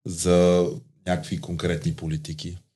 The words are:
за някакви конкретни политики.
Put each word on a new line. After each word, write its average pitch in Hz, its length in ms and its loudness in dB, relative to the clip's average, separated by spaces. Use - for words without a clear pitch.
за 90 600 4
някакви 87 340 -2
конкретни 85 540 -2
политики. 80 600 -8